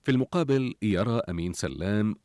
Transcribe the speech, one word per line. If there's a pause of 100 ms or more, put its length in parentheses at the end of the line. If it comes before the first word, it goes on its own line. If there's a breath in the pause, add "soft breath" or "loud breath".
في
المقابل
يرى
أمين
سلام